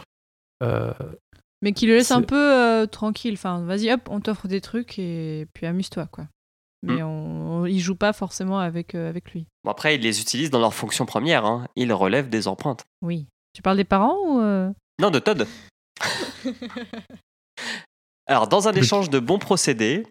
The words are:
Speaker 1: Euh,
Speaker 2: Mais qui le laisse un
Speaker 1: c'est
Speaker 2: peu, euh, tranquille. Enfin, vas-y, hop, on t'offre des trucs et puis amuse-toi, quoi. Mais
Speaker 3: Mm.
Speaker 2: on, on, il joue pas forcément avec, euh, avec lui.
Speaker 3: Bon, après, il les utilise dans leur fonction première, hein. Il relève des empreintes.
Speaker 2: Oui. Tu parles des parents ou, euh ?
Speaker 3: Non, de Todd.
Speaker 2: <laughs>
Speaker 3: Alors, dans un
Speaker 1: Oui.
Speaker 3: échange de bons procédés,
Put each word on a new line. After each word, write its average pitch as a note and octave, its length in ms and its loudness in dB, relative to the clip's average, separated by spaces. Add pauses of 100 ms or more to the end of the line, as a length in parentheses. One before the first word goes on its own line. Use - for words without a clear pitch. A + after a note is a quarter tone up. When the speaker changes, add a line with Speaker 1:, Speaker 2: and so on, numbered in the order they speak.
(640)
Speaker 1:
Euh, A2+ 280 -2 (720)
Speaker 2:
Mais G3+ 120 0
qui - 140 0
le A3+ 80 8
laisse A#3+ 160 4
un B3 100 6
Speaker 1:
c'est A3 60 -2
Speaker 2:
peu, C4 80 0 (180)
euh, A3+ 320 4
tranquille. G#3+ 500 -4
Enfin, F3+ 300 -6
vas-y, G3+ 260 -2
hop, B3 180 2
on G#3 120 -6
t'offre G#3 260 -4
des F#3+ 140 -2
trucs - 380 -8
et D#3+ 540 -6
puis - 120 -8
amuse-toi, E3+ 420 -4
quoi. - 180 -16 (600)
Mais A#3 160 0
Speaker 3:
Mm. D#3+ 40 -6
Speaker 2:
on, D#3+ 560 -6
on, F3 40 0
il F#3 140 0
joue F3+ 160 -2
pas G#3 180 2
forcément F#3+ 460 -4
avec, E3+ 360 -4
euh, E3+ 140 -6
avec E3+ 240 -10
lui. E3 120 -10 (180)
Speaker 3:
Bon, - 80 0
après, D3+ 240 2
il B2+ 60 -2
les A2 180 0
utilise C#3 300 -2
dans B2+ 100 4
leur A2 140 4
fonction - 320 -4
première, B2+ 400 2
hein. A#2+ 200 0 (100)
Il A#2+ 180 2
relève G2+ 360 2
des A2 180 0
empreintes. A#2 360 -4 (180)
Speaker 2:
Oui. E3+ 260 -4 (260)
Tu - 80 -20
parles F#3+ 160 2
des G3 80 4
parents A3 400 4
ou, C4+ 160 2
euh ? G3 300 0 (280)
Speaker 3:
Non, D#4 120 4
de C3 80 4
Todd. - 280 2 (520)
Speaker 2:
<laughs> - 540 -6 (1700)
Speaker 3:
Alors, A#2 220 4
dans G3 220 4
un G#3 40 2
Speaker 1:
Oui. F#3 60 2
Speaker 3:
échange F3+ 300 2
de C3+ 100 4
bons C#3 180 2
procédés, D#3 720 0